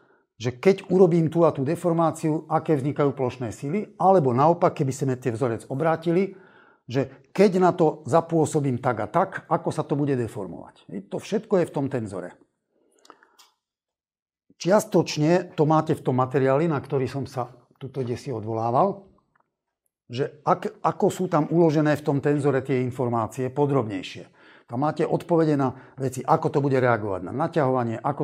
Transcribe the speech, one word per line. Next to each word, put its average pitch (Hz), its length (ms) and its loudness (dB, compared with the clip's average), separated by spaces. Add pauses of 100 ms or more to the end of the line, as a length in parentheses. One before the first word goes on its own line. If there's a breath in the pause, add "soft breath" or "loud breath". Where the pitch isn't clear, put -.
(340 soft breath)
že 117 160 -6
keď 190 400 0
urobím 175 400 4
tú 165 160 4
a 139 80 4
tú 139 80 -4
deformáciu, 160 880 0
aké 160 240 0
vznikajú 139 400 0
plošné 120 400 -4
sily, 156 480 -8
alebo 175 320 4
naopak, 165 480 2
keby 131 80 -2
sme 131 240 -2
tie 127 160 -4
vzorec 113 400 -4
obrátili, 165 640 0 (520 loud breath)
že 127 240 -2 (240 loud breath)
keď 196 240 4
na 175 160 4
to 165 320 0
zapôsobím 147 720 0
tak 123 240 -2
a 104 80 -6
tak, 180 400 -2
ako 170 240 -2
sa 151 80 -4
to 147 160 -4
bude 139 160 0
deformovať. 107 720 -8
Hej, - 240 -12
to 175 80 -8
všetko - 400 -2
je 165 100 2
v - 60 -14
tom 139 160 -2
tenzore. 98 480 -8 (2250 soft breath)
Čiastočne 180 1000 2
to 151 80 4
máte 156 320 2
v - 80 -12
tom 131 100 0
materiáli, 131 540 2
na 143 80 0
ktorý 131 320 -4
som 135 160 -8
sa 123 240 -8 (260)
tuto 131 300 -8
desi 120 240 -8
odvolával, 117 760 0 (1040)
že 123 400 -6
ak-, 180 340 -2
ako 160 300 0
sú 185 160 -4
tam 151 240 0
uložené 156 480 4
v 151 80 -8
tom 143 160 0
tenzore 143 400 2
tie 131 240 0
informácie 123 640 -4
podrobnejšie. 120 800 -2 (400 soft breath)
Tam 117 120 -8
máte 156 200 -2
odpovede 160 560 0
na 131 160 0 (240 loud breath)
veci, 127 240 -6
ako 151 320 0
to 156 80 2
bude 135 160 2
reagovať 104 480 0
na 90 80 -10
naťahovanie, 131 640 0
ako 143 260 -4